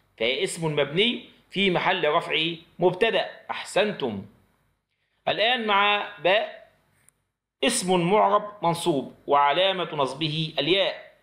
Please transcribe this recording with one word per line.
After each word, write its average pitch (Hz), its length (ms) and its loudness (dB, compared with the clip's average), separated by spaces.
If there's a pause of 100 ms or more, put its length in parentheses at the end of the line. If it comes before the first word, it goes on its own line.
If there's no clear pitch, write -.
(180)
فهي 127 240 -2
اسم 185 240 -4 (100)
مبني 156 520 0 (220)
في 190 200 0
محل 170 380 0
رفع 156 380 0 (320)
مبتدأ. 180 520 0 (200)
أحسنتم. 139 760 -4 (1040)
الآن 214 380 0
مع 208 520 2
باء، 175 520 0 (960)
اسم 180 360 2
معرب 202 520 2 (100)
منصوب 160 520 0 (120)
وعلامة 165 680 2
نصبه 151 640 -4
الياء. 165 540 0 (100)